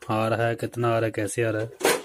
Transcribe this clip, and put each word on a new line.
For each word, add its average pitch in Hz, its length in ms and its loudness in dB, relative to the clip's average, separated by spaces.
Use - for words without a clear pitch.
आ 110 160 2
रहा 113 200 2
है, 117 80 0
कितना 117 320 -2
आ 113 120 4
रहा 113 60 2
है, 110 80 0
कैसे 110 300 -2
आ 113 60 2
रहा 107 120 0
है। 113 80 -6